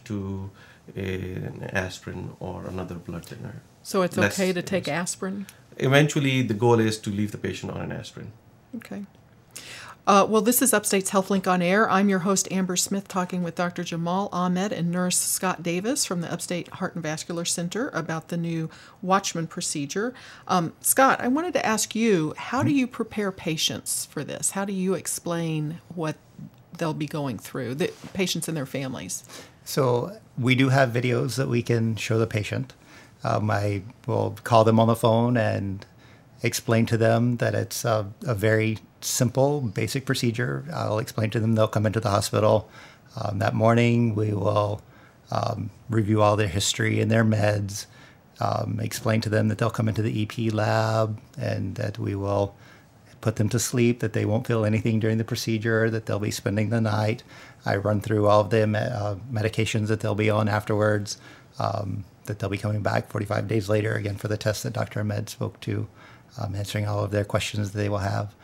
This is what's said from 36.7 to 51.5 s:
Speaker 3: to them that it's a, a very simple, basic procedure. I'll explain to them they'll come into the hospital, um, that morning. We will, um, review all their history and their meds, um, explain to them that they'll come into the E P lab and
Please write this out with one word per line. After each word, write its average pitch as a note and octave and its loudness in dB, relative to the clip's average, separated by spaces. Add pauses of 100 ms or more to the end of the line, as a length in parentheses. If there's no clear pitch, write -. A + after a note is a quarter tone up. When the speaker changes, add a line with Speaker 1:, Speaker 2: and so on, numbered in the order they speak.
Speaker 3:
to A#2 0
them A#2 4
that A2+ 0
it's G#2+ -4
a, G#2+ 0 (140)
a B2+ -2
very A2 2 (240)
simple, C3+ 2
basic A#2 -4
procedure. C3 -2 (100)
I'll G#2+ -2
explain A2 -2
to A2+ -2
them A2+ 2
they'll A2 4
come G#2+ 0
into A2 2
the G#2 0
hospital, G#2+ 4 (460)
um, G#2+ -4
that G2+ 0
morning. A#2 4
We G#2+ 0
will, G#2 0 (480)
um, - -2 (200)
review G#2+ 4
all G#2 6
their G#2 2
history G#2+ 0
and G#2+ 2
their A2+ 6
meds, G#2 2 (540)
um, A2 -2
explain A2 0
to A2 -4
them G#2+ 2
that G#2+ 0
they'll A2+ 2
come A2 0
into G#2+ 0
the A#2 -2
E G#2+ 0
P A2 -4
lab A2 2 (180)
and G#2 -4